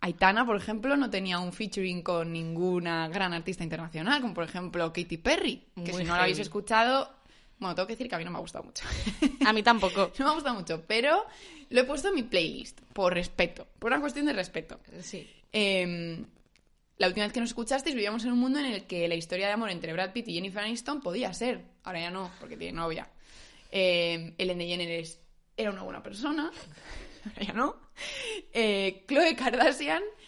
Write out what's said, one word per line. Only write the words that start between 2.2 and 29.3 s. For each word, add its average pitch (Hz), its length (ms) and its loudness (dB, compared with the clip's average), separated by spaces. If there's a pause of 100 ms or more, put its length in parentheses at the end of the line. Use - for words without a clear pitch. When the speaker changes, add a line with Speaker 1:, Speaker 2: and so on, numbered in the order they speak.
Speaker 1:
ninguna 165 760 0
gran 180 260 -2
artista 170 280 -6
internacional, 165 600 -2
como 226 100 -2
por 165 120 -2
ejemplo 170 460 -2
Katy 170 280 -4
Perry, 294 560 0
que 175 180 -6
Speaker 2:
Muy 180 100 -2
Speaker 1:
si - 20 -2
no 170 100 0
lo 180 80 4
habéis 185 160 4
Speaker 2:
heavy. 208 80 -2
Speaker 1:
escuchado, 226 680 2 (440)
bueno, 185 160 -4
tengo - 140 0
que 226 40 -6
decir 247 160 -6
que 190 60 -6
a 170 40 -2
mí 165 60 -6
no 175 60 -8
me 170 80 -6
ha - 20 -6
gustado - 240 -10
mucho. - 200 -12 (300)
<laughs> - 320 0
Speaker 2:
A 214 60 8
mí 220 100 2
tampoco. 196 560 6
Speaker 1:
No 262 60 2
me 285 60 4
ha 302 40 4
gustado 285 200 0
mucho, 165 320 -4
pero 285 400 4 (420)
lo 247 140 6
he - 20 0
puesto 285 240 -2
en 392 60 2
mi 277 80 2
playlist, 160 580 -2 (140)
por 180 180 4
respeto, 175 560 -2 (100)
por 233 140 0
una 285 80 2
cuestión 285 240 -2
de 294 80 2
respeto. - 480 -6 (220)
Speaker 2:
Sí. 175 260 -12 (240)
Speaker 1:
Em, 180 720 0 (720)
la - 100 4
última 208 200 2
vez 214 80 -4
que 247 60 0
nos 233 100 0
escuchasteis 269 440 -2
vivíamos 214 300 0
en 247 80 0
un 240 60 4
mundo 262 220 4
en 285 40 0
el 202 220 -4
que 170 220 0
la 170 60 -2
historia 180 340 -2
de 202 40 2
amor 220 160 -2
entre 175 240 -6
Brad 185 200 -2
Pitt 240 160 -6
y - 80 -6
Jennifer 190 260 -4
Aniston 240 400 -4
podía 190 320 -4
ser. 226 320 -4 (180)
Ahora 175 160 -6
ya 170 100 -4
no, 185 200 -6 (100)
porque - 160 -14
tiene 165 160 -8
novia. 165 380 -4 (600)
Em, 170 680 2
Ellen 185 180 0
DeGeneres 170 640 -4 (380)
era 214 120 0
una 190 140 -8
buena 185 180 -10
persona. 262 480 -4 (400)
<laughs> - 340 -14
Ahora 202 220 -8
ya 202 80 -4
no. 190 220 0 (760)
Eh, 196 540 2
Khloe 320 280 6